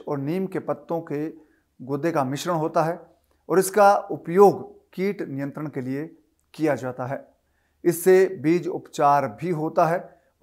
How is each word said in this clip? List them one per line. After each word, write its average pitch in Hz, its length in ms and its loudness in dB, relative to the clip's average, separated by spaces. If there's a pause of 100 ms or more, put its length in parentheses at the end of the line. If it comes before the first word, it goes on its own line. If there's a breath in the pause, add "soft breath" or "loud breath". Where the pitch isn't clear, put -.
और 147 100 -4
नीम 165 300 -4
के 180 120 -6
पत्तों 165 420 -6
के 156 320 -8 (480 soft breath)
गुदे 143 300 -4
का 151 120 0
मिश्रण 143 300 -4
होता 165 300 0
है 170 160 -4 (500)
और 170 100 4
इसका 196 360 4
उपयोग 165 880 2 (120)
कीट 190 280 -4
नियंत्रण 143 460 -8
के 135 140 -8
लिए 139 360 -8 (360)
किया 147 220 0
जाता 127 300 -8
है। 135 220 -10 (580)
इससे 185 560 4
बीज 156 260 0
उपचार 143 760 0
भी 165 80 -6
होता 160 360 0
है - 360 -6 (200 soft breath)